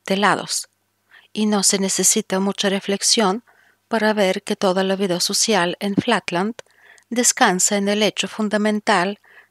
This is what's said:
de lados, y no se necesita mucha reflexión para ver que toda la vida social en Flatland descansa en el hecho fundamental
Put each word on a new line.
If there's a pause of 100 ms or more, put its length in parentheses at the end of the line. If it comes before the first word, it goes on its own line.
de
lados, (640)
y
no
se
necesita
mucha
reflexión (440)
para
ver
que
toda
la
vida
social
en
Flatland (540)
descansa
en
el
hecho
fundamental (320)